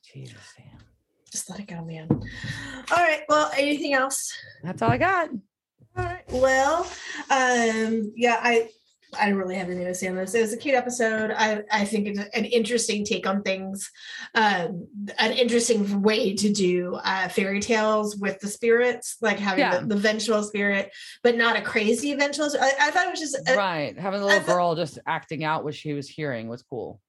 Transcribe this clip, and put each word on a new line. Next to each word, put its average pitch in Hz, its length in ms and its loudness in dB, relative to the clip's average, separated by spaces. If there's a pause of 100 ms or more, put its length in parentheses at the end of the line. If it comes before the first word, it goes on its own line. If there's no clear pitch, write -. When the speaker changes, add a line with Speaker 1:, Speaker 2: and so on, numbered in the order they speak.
(140)
Speaker 1:
Jesus, 127 240 -18 (180)
Sam. - 220 -20 (520)
Speaker 2:
Just - 180 -10
let 190 120 -14
it 202 60 -12
go, 170 160 -12
man. 160 280 -12
All - 80 6 (800)
right, 311 300 4
well, 302 280 4
anything 285 380 0
else? 269 380 0 (300)
Speaker 1:
That's 175 200 -6
all 226 80 4
I 247 80 2
got. 349 320 2 (680)
Speaker 2:
All 370 80 -2
right. 349 260 -8
Well, 262 500 4 (500)
um, 226 840 2
yeah, 240 280 2
I, 226 260 4 (500)
I 202 120 4
don't 196 80 2
really 185 180 -4
have 185 120 -4
anything 180 180 -4
to 180 80 -4
say 185 140 -4
on 185 80 -4
this. 190 180 -4
It 233 80 4
was 220 100 0
a 240 60 -6
cute 277 160 0
episode. 220 600 0
I, 214 360 0
I 208 160 2
think 208 220 0
it's 202 100 -4 (180)
an 233 80 0
interesting 226 600 0
take 185 200 -2
on 202 160 0
things, 190 480 -6 (440)
um, 185 520 2 (320)
an 226 140 2
interesting 220 680 2
way 214 320 2
to 208 180 2
do, 180 500 2
uh, 190 260 -2
fairy 196 320 0
tales 214 580 2
with 196 220 -4
the 202 80 -8
spirits, 240 760 2
like 208 160 0
having 196 220 0
Speaker 1:
Yeah. 180 180 4
Speaker 2:
the, 180 80 -4
the 208 100 0
vengeful 214 460 2
spirit, 202 500 -2 (300)
but 240 140 6
not 233 200 4
a 202 60 -2
crazy 240 520 0
vengeful. 285 360 0 (100)
I, 269 180 4
I 302 120 4
thought 359 160 2
it 359 40 -2
was 311 100 -6
just 269 180 -6 (100)
a - 80 4
Speaker 1:
Right. 165 420 -2
Having 190 220 -4
the 202 60 -2
Speaker 2:
I - 20 2
Speaker 1:
little 202 180 6
Speaker 2:
thought 170 60 2
Speaker 1:
girl 175 220 2
just 156 320 -6
acting 151 380 -6
out 151 200 -2
what 147 100 -6
she 151 200 -6
was 139 160 -8
hearing 123 380 -6
was 120 140 -10
cool. 104 460 -10